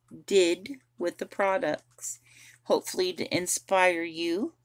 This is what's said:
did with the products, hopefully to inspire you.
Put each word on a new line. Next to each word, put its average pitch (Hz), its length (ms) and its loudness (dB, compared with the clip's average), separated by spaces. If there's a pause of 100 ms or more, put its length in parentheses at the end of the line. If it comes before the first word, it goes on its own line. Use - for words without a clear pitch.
(260)
did 190 520 2 (200)
with 175 200 -6
the - 80 -8
products, - 960 -4 (440)
hopefully 180 500 0
to - 220 -6
inspire 180 680 2
you. 170 500 -4 (100)